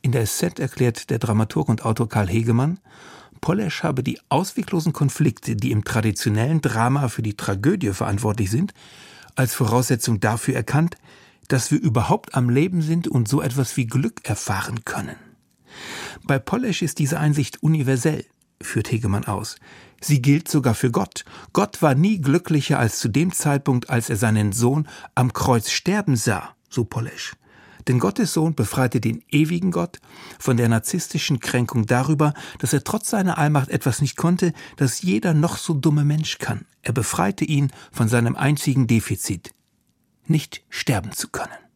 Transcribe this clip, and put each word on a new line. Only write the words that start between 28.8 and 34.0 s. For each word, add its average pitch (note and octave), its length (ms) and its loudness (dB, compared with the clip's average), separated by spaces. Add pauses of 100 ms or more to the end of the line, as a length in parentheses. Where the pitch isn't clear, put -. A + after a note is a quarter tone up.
den A2+ 280 -4
ewigen E3+ 440 2
Gott E3+ 260 -4 (400)
von B2+ 180 2
der A#2 120 4
narzisstischen C3+ 720 0
Kränkung A#2+ 440 0
darüber, C#3 480 2 (280)
dass - 120 -2
er C#3+ 120 0
trotz - 260 -4
seiner F#3+ 280 0
Allmacht D3 320 2
etwas - 300 0